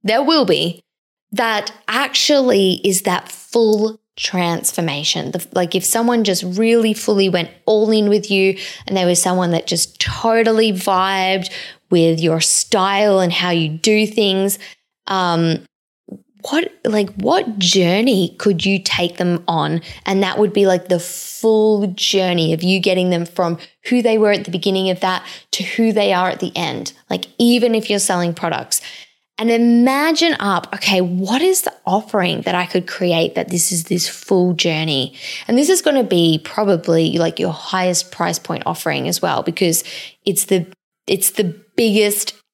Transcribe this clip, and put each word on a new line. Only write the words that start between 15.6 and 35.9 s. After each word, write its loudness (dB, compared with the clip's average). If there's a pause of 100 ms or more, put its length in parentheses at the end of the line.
what, -2 (120)
like, 0
what 0
journey 2
could 0
you 0
take -4
them 0
on? -2 (240)
And 0
that -2
would 2
be, 4
like, 2
the 0
full 0
journey 0
of -4
you 2
getting 2
them 0
from -2 (280)
who 2
they 2
were 4
at 0
the -8
beginning -2
of -2
that -2 (240)
to -6
who 0
they 2
are 0
at -6
the -6
end. -6 (180)
Like, -6 (120)
even 4
if -2
you're 0
selling 0
products. -4 (580)
And 0
imagine 4
up, -2
okay, 0
what -2
is 2
the -4 (100)
offering 0
that -2
I 0
could -2
create 0
that -4
this -2
is -4
this -2
full 0
journey? -2 (320)
And 2
this 2
is 2
gonna 2